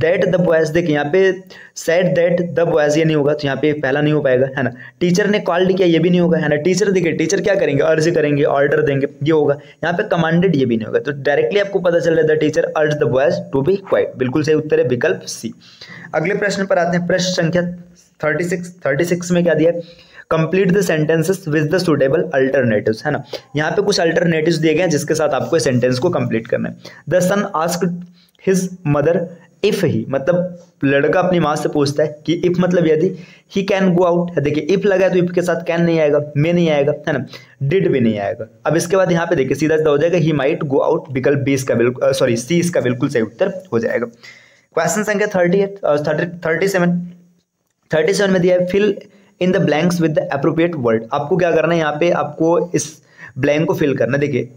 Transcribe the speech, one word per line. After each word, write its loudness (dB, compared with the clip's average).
that 2
the 0
boys, 2
देखिए 0
यहाँ -2
पे 4
said 0
that 2
the 2
boys 2
ये 2
नहीं 2
होगा, 2
तो -4
यहाँ -2
पे 0
पहला -2
नहीं 2
हो 0
पाएगा, 2
है -4
ना। -2
Teacher 0
ने 0
called 0
किया, 2
ये 4
भी 2
नहीं 4
होगा, 2
है -2
ना। 2
Teacher, 0
देखिए 0
teacher -2
क्या 0
करेंगे, 0
urge 2
करेंगे, 2
order 2
देंगे, 0
ये 2
होगा। 2
यहाँ -2
पे -2
कमांडेड 0
ये 2
भी 0
नहीं -6
होगा, -2
तो -4
directly 0
आपको -2
पता 2
चल 2
रहा 2
है 2
the 2
teacher 0
urged 0
the 0
boys 2
to 0
be 2
quiet, -2
बिल्कुल -2
सही 2
उत्तर 0
है 0
विकल्प -2
सी। -12
अगले -2
प्रश्न -4
पर 0
आते 0
हैं, -2
प्रश्न 0
संख्या 0
थर्टी -2
सिक्स। -6
थर्टी 0
सिक्स -4
में 2
क्या 2
दिया 4
है? -4
Complete 2
the 2
sentences 0
with 0
the 0
suitable 2
alternatives, 0
है -2
ना। -4
यहाँ -2
पे 0
कुछ 0
alternatives 0
दिए 2
गए 0
हैं 0
जिसके -2
साथ 0
आपको -2
इस 0
sentence 0
को 0
complete -2
करना -4
है। -12
The 2
son 0
asked -4
his 0
mother 2
if 0
he, 0
मतलब -2
लड़का 2
अपनी 2
माँ 0
से -2
पूछता 0
है -4
कि -2
if 0
मतलब 2
यदि, 2
he -2
can 2
go 4
out, 0
देखिए 0
if -2
लगा 2
है 2
तो 2
if -8
के 2
साथ -2
can -2
नहीं 2
आएगा, 2
may -2
नहीं 2
आएगा, 2
है -2
ना, -6
did 2
भी 2
नहीं 2
आएगा। -6
अब 0
इसके 0
बाद 2
यहाँ 0
पे 0
देखिए 0
सीधा 2
सीधा 2
हो 2
जाएगा 2
he 2
might -2
go 2
out, -4
विकल्प 0
बी 0
इसका -2
बिल्कुल, 0
अ, 2
sorry 0
सी -2
इसका 0
बिल्कुल -2
सही 0
उत्तर -4
हो 0
जाएगा। -2
क्वेश्चन -2
संख्या -2
थर्टी 2
एट, -2
अ, 2
थर्टी, -4
थर्टी -2
सेवन, 0
थर्टी 2
सेवन 0
में 2
दिया 4
है -2
fill 0
in 0
the 0
blanks 0
with 0
the 0
appropriate 0
word। 2
आपको -2
क्या 0
करना 2
है, 2
यहाँ 0
पे 0
आपको 0
इस -6
blank 0
को -2
fill 0
करना 0
है। -2
देखिए -2